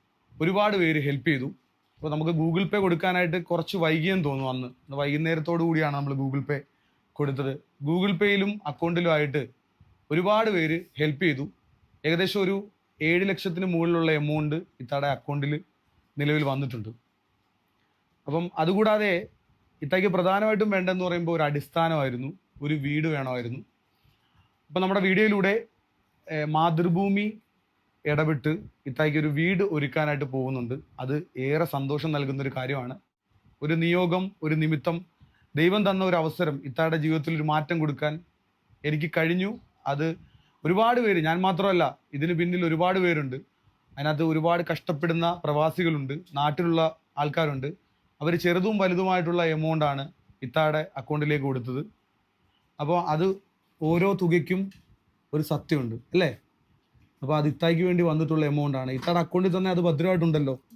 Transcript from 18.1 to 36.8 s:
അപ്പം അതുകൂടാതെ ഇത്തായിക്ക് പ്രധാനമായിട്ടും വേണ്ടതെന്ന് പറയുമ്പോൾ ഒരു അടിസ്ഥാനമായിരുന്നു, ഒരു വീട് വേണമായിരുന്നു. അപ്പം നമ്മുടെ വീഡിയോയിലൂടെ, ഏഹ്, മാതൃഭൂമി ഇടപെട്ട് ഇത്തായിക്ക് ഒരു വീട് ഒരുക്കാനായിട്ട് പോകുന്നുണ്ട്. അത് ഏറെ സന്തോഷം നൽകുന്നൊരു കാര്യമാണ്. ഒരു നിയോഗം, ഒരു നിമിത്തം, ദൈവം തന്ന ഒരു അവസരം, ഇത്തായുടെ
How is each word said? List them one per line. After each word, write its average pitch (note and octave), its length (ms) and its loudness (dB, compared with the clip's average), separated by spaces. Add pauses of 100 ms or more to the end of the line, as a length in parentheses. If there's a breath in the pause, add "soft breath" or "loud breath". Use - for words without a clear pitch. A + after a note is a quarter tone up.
അപ്പം E3+ 320 -2
അതുകൂടാതെ G#3 540 2 (680)
ഇത്തായിക്ക് F#3 260 2
പ്രധാനമായിട്ടും G3+ 600 2
വേണ്ടതെന്ന് F#3 340 0
പറയുമ്പോൾ E3+ 320 -2
ഒരു D#3 60 0
അടിസ്ഥാനമായിരുന്നു, D3 880 -2 (300)
ഒരു D3 140 -2
വീട് D3+ 340 -2
വേണമായിരുന്നു. B2+ 520 -4 (1120)
അപ്പം F3 120 0
നമ്മുടെ F#3+ 180 2
വീഡിയോയിലൂടെ, G3 540 4 (720)
ഏഹ്, D3+ 200 -4
മാതൃഭൂമി F3 800 2 (800)
ഇടപെട്ട് D3+ 480 0 (340)
ഇത്തായിക്ക് D3+ 320 0
ഒരു D#3 100 0
വീട് E3+ 340 0
ഒരുക്കാനായിട്ട് D3 600 -2
പോകുന്നുണ്ട്. C3 500 -4 (260)
അത് C3 140 -4 (240)
ഏറെ D3 280 0
സന്തോഷം D3+ 460 -4
നൽകുന്നൊരു C#3 440 -4
കാര്യമാണ്. C3 380 -6 (680)
ഒരു D3+ 120 0
നിയോഗം, F3 500 2 (180)
ഒരു D#3 120 0
നിമിത്തം, D#3 420 0 (580 soft breath)
ദൈവം F3+ 280 4
തന്ന F#3+ 220 2
ഒരു F3+ 120 2
അവസരം, D#3 480 0
ഇത്തായുടെ D#3+ 320 0